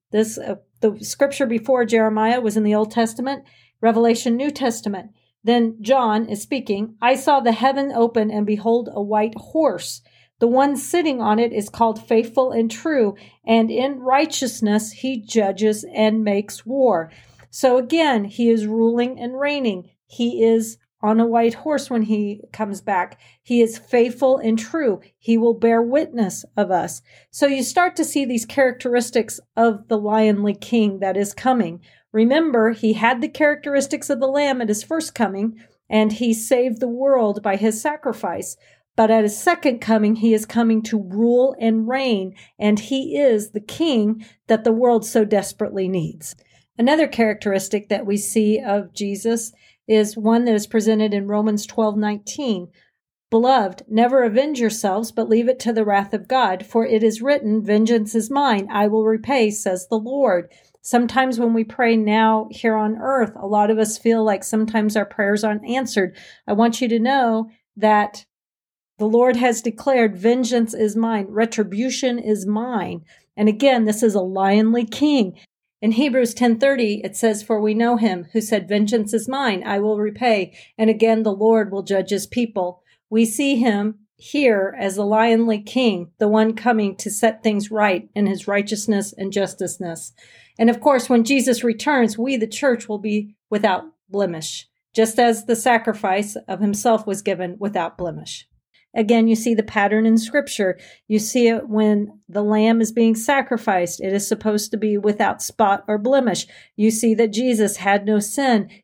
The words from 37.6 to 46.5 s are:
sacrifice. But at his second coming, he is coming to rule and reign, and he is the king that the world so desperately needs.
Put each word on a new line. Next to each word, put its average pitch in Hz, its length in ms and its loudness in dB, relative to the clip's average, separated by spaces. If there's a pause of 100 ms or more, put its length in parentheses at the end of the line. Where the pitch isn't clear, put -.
sacrifice. 220 760 -6 (400)
But 220 120 4
at 220 140 4
his 208 140 -2
second 311 420 0
coming, 220 380 2
he 220 160 4
is 220 120 0
coming 226 380 0
to 220 180 -2
rule 233 560 2
and 226 300 0
reign, 233 480 -2 (240)
and 208 180 2
he 269 400 -4
is 226 340 2
the 208 100 -6
king 220 640 -2 (240)
that 220 180 0
the 226 80 4
world 233 320 2
so 226 200 0
desperately 202 640 -4
needs. 170 480 -6 (420)